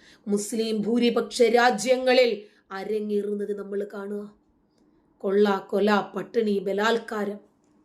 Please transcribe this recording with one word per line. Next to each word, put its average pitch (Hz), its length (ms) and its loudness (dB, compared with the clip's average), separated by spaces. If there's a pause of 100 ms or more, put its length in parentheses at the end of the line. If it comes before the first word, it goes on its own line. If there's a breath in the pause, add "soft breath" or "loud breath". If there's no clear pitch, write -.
(280 loud breath)
മുസ്ലിം 220 540 -2
ഭൂരിപക്ഷ 233 600 2
രാജ്യങ്ങളിൽ 247 1000 4 (280 loud breath)
അരങ്ങേറുന്നത് 202 880 -4
നമ്മൾ 202 360 -8
കാണുക. 208 420 -10 (840)
കൊള്ള, 196 520 2
കൊല, 202 340 2 (120)
പട്ടിണി, 202 440 -2
ബലാത്കാരം, 208 800 -2 (460)